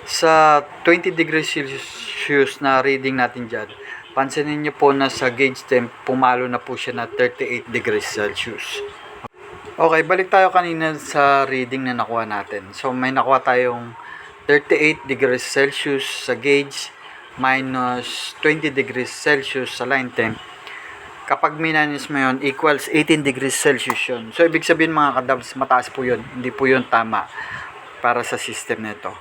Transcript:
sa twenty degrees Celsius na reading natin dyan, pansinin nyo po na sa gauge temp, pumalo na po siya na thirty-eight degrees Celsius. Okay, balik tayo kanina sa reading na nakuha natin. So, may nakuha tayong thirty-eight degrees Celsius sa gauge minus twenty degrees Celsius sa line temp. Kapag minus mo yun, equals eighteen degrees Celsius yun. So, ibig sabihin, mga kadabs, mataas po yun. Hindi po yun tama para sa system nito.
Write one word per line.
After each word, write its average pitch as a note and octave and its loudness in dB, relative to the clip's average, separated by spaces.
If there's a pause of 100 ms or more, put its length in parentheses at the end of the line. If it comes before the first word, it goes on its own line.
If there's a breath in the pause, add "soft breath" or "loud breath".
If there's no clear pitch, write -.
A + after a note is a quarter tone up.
sa D#3 6 (240)
twenty F3 4
degrees D#3 0
Celsius C3+ -2
na C3+ 4
reading C3+ 0
natin B2 -2
dyan, A2 -8 (400 loud breath)
pansinin D3 -2
nyo D3+ -4
po C#3+ 6
na C#3 2
sa B2+ 0
gauge C3 0
temp, A#2+ 4 (160)
pumalo B2+ 2
na B2 -2
po B2+ -10
siya A#2+ -8
na A#2 -6
thirty-eight B2 -2
degrees A2 -2
Celsius. - -6 (960)
Okay, D#3+ 4
balik F#3 0
tayo F#3+ 6
kanina D#3+ 0
sa C#3 4
reading C3 -4
na B2 -4
nakuha A2+ -2
natin. G2+ -6
So, C3 -4
may B2+ -2
nakuha C3 4
tayong B2 0 (480 loud breath)
thirty-eight D3+ 4
degrees B2+ 0
Celsius C#3 0 (240)
sa B2+ 0
gauge C#3 0 (480 loud breath)
minus C3 -2
twenty D#3 2
degrees B2+ -2
Celsius C#3 -2
sa A#2+ -2
line B2+ 0
temp. A2+ 0 (920 loud breath)
Kapag D3+ 0
minus D3+ 0
mo C#3+ -2
yun, C3 2
equals C#3+ 2
eighteen D3+ 4
degrees C3 -2
Celsius C3 2
yun. A2+ -6
So, E3+ 4
ibig D#3+ 2
sabihin, D#3+ 2
mga C#3+ 4
kadabs, B2+ -2
mataas B2+ 2
po C3 -6
yun. A#2 0 (160)
Hindi B2 -6
po C3+ 2
yun C3 4
tama A2+ 0 (720 loud breath)
para A#2+ 2
sa A#2 -6
system A2 -8
nito. G2+ -10 (120)